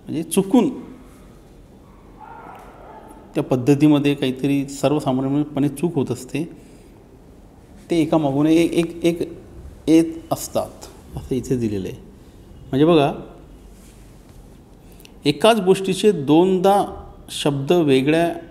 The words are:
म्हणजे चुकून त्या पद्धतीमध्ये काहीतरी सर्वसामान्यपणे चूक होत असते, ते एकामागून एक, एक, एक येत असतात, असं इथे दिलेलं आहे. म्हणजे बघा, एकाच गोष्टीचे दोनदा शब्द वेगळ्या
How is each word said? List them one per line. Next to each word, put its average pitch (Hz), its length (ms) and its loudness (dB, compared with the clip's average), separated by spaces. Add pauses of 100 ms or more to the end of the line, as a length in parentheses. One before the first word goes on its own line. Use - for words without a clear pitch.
म्हणजे 139 220 -8
चुकून 190 580 0 (2500)
त्या 147 100 -2
पद्धतीमध्ये 143 720 2
काहीतरी 135 540 -2
सर्वसामान्यपणे 143 1000 -2
चूक 170 260 -4
होत 127 160 -2
असते, - 340 -8 (1500)
ते 170 120 2
एकामागून 147 440 2
एक, 160 260 4
एक, - 320 -4
एक 170 340 -2 (500)
येत 165 160 6 (260)
असतात, - 400 -6 (460)
असं - 180 -8
इथे 127 220 -4
दिलेलं 101 320 -4
आहे. - 80 -12 (760)
म्हणजे 135 140 2
बघा, 156 280 4 (2000)
एकाच 208 360 2
गोष्टीचे 190 520 2
दोनदा 180 960 2 (240)
शब्द 139 420 -2
वेगळ्या 160 640 2 (160)